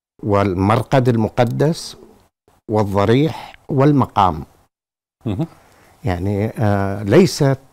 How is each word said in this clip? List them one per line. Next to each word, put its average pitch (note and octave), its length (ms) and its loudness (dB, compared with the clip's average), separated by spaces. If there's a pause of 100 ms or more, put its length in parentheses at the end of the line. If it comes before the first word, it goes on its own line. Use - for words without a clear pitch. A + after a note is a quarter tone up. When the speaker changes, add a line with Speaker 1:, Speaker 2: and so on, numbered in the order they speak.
(240)
Speaker 1:
والمرقد G2+ 840 2
المقدس B2+ 880 -2 (760)
والضريح G#2+ 840 0 (160)
والمقام. A#2+ 760 2 (840)
Speaker 2:
مهم. A#2 220 -4 (560)
Speaker 1:
يعني، G2 560 -4
آه، G2+ 440 -2
ليست، C3+ 560 2 (140)